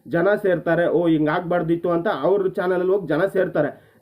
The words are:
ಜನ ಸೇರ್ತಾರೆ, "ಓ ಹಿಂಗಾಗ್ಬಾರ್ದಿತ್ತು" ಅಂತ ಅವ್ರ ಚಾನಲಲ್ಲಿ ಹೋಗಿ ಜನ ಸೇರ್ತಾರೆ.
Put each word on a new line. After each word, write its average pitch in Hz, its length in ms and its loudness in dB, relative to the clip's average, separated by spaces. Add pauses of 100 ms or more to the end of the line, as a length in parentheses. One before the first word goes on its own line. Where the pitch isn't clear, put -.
ಜನ 180 260 2
ಸೇರ್ತಾರೆ, 175 520 0
"ಓ 170 200 2
ಹಿಂಗಾಗ್ಬಾರ್ದಿತ್ತು" 165 840 0
ಅಂತ 170 180 -2
ಅವ್ರ 190 400 0
ಚಾನಲಲ್ಲಿ 180 440 0
ಹೋಗಿ 190 140 0
ಜನ 156 200 0
ಸೇರ್ತಾರೆ. 175 760 -4